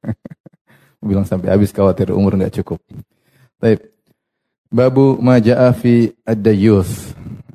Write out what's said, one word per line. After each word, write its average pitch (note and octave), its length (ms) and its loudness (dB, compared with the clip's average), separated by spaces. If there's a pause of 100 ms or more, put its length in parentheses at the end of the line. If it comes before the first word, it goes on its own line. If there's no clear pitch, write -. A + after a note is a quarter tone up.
(100)
<laughs> - 960 -18
Bilang G2 200 -2
sampai F#2 300 -2
habis G2+ 160 2
khawatir F#2+ 400 0
umur G2 240 0
nggak F#2+ 280 -4
cukup. - 200 -12 (800)
Baik. A2+ 240 0 (840)
Babu C3 520 2
ma B2+ 160 4
ja'a B2 360 2
fi A#2+ 360 0 (160)
ad-dayyus. G#2 880 0 (400)